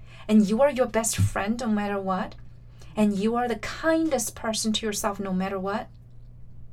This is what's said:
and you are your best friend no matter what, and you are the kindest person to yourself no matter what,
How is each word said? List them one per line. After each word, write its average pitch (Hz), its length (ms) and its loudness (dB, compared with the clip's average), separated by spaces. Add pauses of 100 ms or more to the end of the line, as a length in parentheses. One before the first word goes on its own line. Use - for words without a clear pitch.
(280)
and 214 220 8
you 220 120 4
are 285 100 6
your 247 140 2
best 220 320 0
friend 214 420 2
no 220 80 -2
matter 202 320 0
what, 190 340 -2 (640)
and 208 220 4
you 220 180 0
are 247 120 0
the 226 100 -2
kindest 320 800 0
person 220 380 -2
to 220 120 -2
yourself 202 340 -2
no 196 140 -4
matter 190 260 -2
what, 196 280 -4 (840)